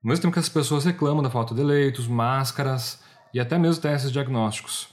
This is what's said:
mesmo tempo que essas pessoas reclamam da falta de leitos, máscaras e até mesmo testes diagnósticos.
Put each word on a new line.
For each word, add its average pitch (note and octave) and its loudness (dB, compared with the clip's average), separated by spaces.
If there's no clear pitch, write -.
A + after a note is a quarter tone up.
mesmo D3+ 2
tempo E3+ 2
que F3 0
essas - -2
pessoas D3 0
reclamam D3+ 2
da B2+ 0
falta A#2 -2
de B2 0
leitos, C#3 2
máscaras B2+ -2
e B2 0
até B2 0
mesmo E3 2
testes C#3 0
diagnósticos. B2 -4